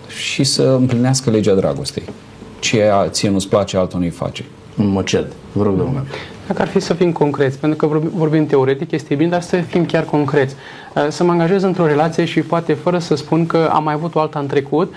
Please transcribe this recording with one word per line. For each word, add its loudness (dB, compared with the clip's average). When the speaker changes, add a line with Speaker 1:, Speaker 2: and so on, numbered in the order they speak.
Speaker 1:
Și -4
să 0
împlinească 2
legea 4
dragostei. -2
Ceea 2
ție -2
nu-ți 0
place, 0
altul 0
nu-i 0
face. -8
Speaker 2:
În 2
mod 2
cert. -2
Vă 0
rog, 2
domnule. -2
Speaker 3:
Dacă -2
ar -2
fi 0
să -2
fim 2
concreți, 0
pentru 0
că 0
vorbim, 0
vorbim 2
teoretic, 2
este -4
bine, 2
dar 0
să -2
fim 0
chiar 0
concreți. 0
Uh, 0
să -2
mă 4
angajez 2
într-o 2
relație 2
și -2
poate 0
fără 0
să -2
spun 0
că 2
am 2
mai -2
avut -4
o 2
alta -2
în -4
trecut 0